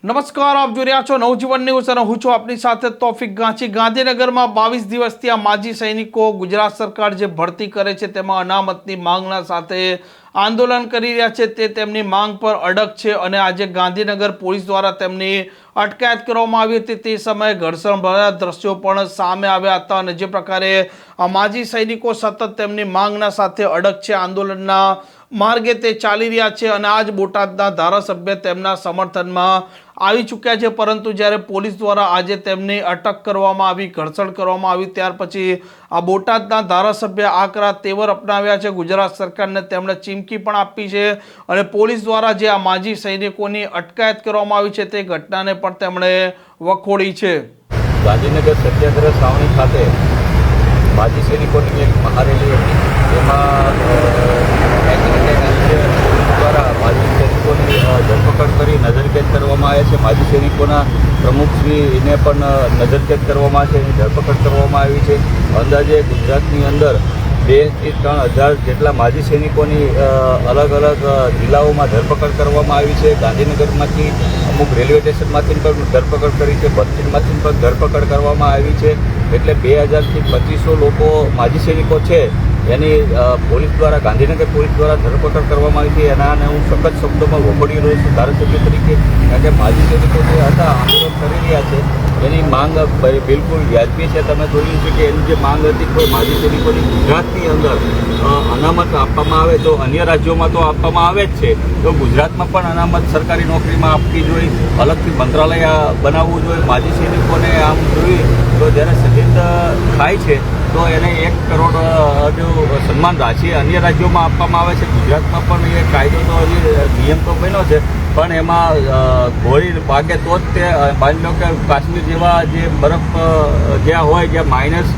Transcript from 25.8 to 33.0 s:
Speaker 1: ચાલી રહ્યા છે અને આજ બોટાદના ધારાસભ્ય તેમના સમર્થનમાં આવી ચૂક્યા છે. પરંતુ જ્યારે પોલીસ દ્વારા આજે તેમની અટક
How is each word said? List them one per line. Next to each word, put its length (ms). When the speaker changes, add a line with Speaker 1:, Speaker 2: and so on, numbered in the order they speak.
Speaker 1:
ચાલી 360
રહ્યા 220
છે 160
અને 220
આજ 220
બોટાદના 600
ધારાસભ્ય 640
તેમના 400
સમર્થનમાં 1080
આવી 180
ચૂક્યા 340
છે. 120
પરંતુ 440
જ્યારે 240
પોલીસ 400
દ્વારા 280
આજે 320
તેમની 440
અટક 440